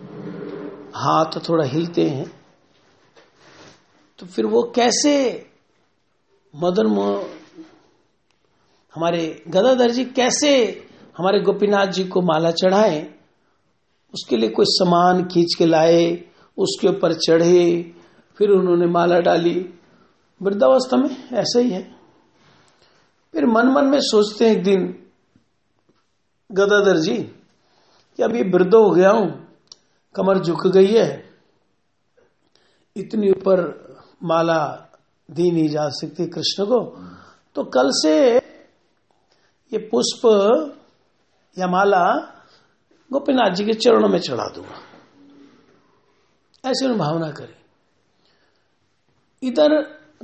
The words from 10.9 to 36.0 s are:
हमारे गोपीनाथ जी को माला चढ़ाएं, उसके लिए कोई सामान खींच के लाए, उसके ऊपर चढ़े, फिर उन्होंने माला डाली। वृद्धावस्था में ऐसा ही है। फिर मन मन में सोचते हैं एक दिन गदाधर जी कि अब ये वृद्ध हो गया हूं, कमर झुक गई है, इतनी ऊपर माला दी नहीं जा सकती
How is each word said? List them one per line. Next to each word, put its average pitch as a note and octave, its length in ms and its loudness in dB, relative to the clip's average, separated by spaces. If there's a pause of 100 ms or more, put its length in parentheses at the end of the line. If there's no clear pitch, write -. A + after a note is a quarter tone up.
हमारे G3 220 0
गोपीनाथ G3 460 0
जी F#3+ 180 -4
को F#3 180 -2
माला E3 280 0
चढ़ाएं, F#3 640 0 (1000)
उसके - 220 -6
लिए A3 140 0
कोई A3 180 2
सामान F3+ 560 2
खींच E3+ 340 0
के F3 80 2
लाए, E3+ 580 2 (340)
उसके F#3+ 300 -2
ऊपर E3+ 260 0
चढ़े, E3+ 800 2 (440)
फिर G#3 120 2
उन्होंने F3+ 360 4
माला F3 340 2
डाली। F3 540 0 (680)
वृद्धावस्था B3+ 540 2
में - 360 -4
ऐसा A#3+ 260 -2
ही B3 120 0
है। F#3 260 -10 (1400)
फिर D4 140 -2
मन A#3 200 2
मन C#4 180 2
में C4+ 160 0
सोचते A3 480 0
हैं G#3+ 80 2
एक F3+ 80 -6
दिन F#3 420 -2 (1500)
गदाधर G3+ 440 2
जी F3 200 -2 (1000)
कि - 60 -2
अब A3 140 -2
ये A#3+ 60 -2
वृद्ध F3+ 320 2
हो A3 160 6
गया F3+ 200 4
हूं, G#3+ 160 2 (880)
कमर F#3+ 240 0
झुक E3+ 280 -4
गई F#3+ 200 4
है, G#3 440 -2 (1700)
इतनी G3+ 340 -2
ऊपर F#3 520 0 (420)
माला E3 680 -2 (400)
दी E3+ 200 0
नहीं D#3+ 180 0
जा D3+ 200 -4
सकती D#3+ 380 -8